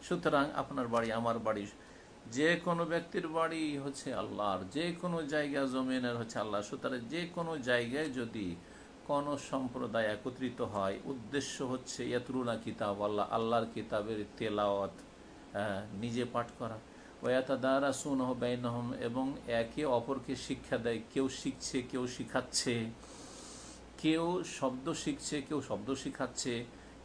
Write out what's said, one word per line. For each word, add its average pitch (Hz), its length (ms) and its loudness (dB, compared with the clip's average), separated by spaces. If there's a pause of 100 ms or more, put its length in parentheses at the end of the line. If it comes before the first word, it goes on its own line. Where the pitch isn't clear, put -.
সুতরাং 151 520 4
আপনার 135 340 0
বাড়ি, 113 240 4
আমার 117 260 2
বাড়ি, 107 280 0 (640)
যে 160 320 6
কোনো 170 200 2
ব্যক্তির 170 440 -2
বাড়ি 160 500 0
হচ্ছে 139 360 -4
আল্লাহর, 101 580 0
যে 170 280 0
কোনো 170 220 0
জায়গা 143 440 2
জমিনের 131 500 2
হচ্ছে 117 220 -2
আল্লাহ। 104 240 2
সুতরাং 127 380 -2 (100)
যে 170 240 -2
কোনো 165 240 -2
জায়গায় 123 520 4
যদি 110 460 -2 (500)
কোনো 143 320 2
সম্প্রদায় 123 680 0
একত্রিত 123 540 -2
হয়, 101 440 2
উদ্দেশ্য 131 580 -2
হচ্ছে 127 440 -2
ইয়াতলুনা 123 500 0
কিতাব 104 460 -2
আল্লাহ, 104 280 4
আল্লাহর 113 440 4
কিতাবের 110 500 0 (120)
তেলাওয়াত, 104 540 2 (640)
আহ, 101 440 -2
নিজে 120 320 0
পাঠ 120 140 0 (120)
করা, 113 200 -6 (440)
ওয়া 123 80 4
ইয়াতাদারাসুনাহু 131 1040 4
বাইনাহুম, 120 600 0
এবং 131 420 0 (100)
একে 117 380 2
অপরকে 131 520 2
শিক্ষা - 420 -2
দেয়, 113 220 2 (140)
কেউ 135 140 4
শিখছে, - 540 -2
কেউ 123 240 -2
শিখাচ্ছে, 123 800 0 (1160)
কেউ 165 460 4
শব্দ 131 480 0
শিখছে, 156 500 -2
কেউ 147 200 0
শব্দ 107 320 -2
শিখাচ্ছে, 127 680 -2 (400)